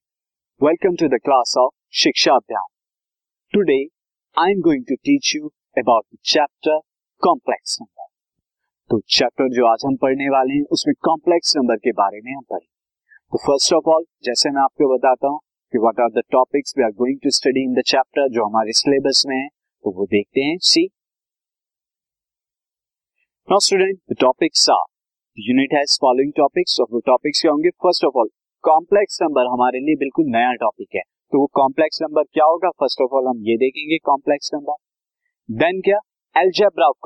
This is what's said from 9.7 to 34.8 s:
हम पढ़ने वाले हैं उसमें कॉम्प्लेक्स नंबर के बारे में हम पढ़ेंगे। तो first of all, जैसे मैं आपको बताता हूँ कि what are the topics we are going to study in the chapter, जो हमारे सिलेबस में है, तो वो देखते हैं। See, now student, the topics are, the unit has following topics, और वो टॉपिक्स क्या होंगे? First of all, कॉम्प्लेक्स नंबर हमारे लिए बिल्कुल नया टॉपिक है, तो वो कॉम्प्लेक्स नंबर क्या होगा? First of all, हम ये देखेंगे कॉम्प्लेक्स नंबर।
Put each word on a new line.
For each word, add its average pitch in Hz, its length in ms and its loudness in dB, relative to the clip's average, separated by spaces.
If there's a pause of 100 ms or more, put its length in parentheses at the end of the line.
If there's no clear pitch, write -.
हम 135 100 -2
पढ़ने 139 340 -2
वाले 135 240 0
हैं 143 180 -2
उसमें 151 220 -2 (120)
कॉम्प्लेक्स 160 520 0
नंबर 120 180 0
के 113 160 -2
बारे 101 300 -2
में 127 120 -14
हम 139 80 -12
पढ़ेंगे। - 760 -18 (140)
तो 117 160 -4
first 139 300 2
of 156 160 0
all, 160 120 2 (180)
जैसे 123 260 -2
मैं 139 120 -2
आपको 135 360 2
बताता 131 300 0
हूँ 143 120 -4 (340)
कि 117 120 0
what 113 200 0
are 117 140 -2
the 113 60 -4 (120)
topics 131 400 -2
we 127 80 2
are 110 160 -4
going 131 240 -2
to 139 140 0
study 131 300 -2
in 127 100 -4
the 127 140 -4
chapter, 139 360 -2
जो 113 160 -2
हमारे 110 260 -2
सिलेबस 139 560 0
में 135 100 -4
है, 135 100 -6
तो - 440 -12
वो 92 140 -6
देखते 104 360 -2
हैं। 151 160 -2
See, 170 280 0 (2500)
now 196 120 2 (120)
student, 190 260 2 (160)
the - 140 -4
topics - 500 2
are, 82 100 -2 (500)
the 107 140 -8
unit 135 300 2
has - 240 -2
following 135 260 2 (120)
topics, - 360 -2
और 120 120 0
वो 117 80 -2
टॉपिक्स 131 420 0
क्या 165 100 2
होंगे? 156 180 0
First 175 420 0
of 127 100 -18
all, 110 100 -2 (360)
कॉम्प्लेक्स 175 540 2
नंबर 139 320 0
हमारे 123 260 0
लिए 147 160 0
बिल्कुल 139 320 -2
नया 120 260 0
टॉपिक 110 420 -6
है, 92 60 -4
तो - 380 -6
वो 139 140 2
कॉम्प्लेक्स 143 480 0
नंबर 151 220 -2
क्या 156 220 0
होगा? 165 240 0 (140)
First 135 220 -4
of 127 100 -6
all, 131 140 0
हम 120 180 -6
ये 113 100 2
देखेंगे 151 400 -2
कॉम्प्लेक्स 143 560 -2
नंबर। 147 220 -8 (760)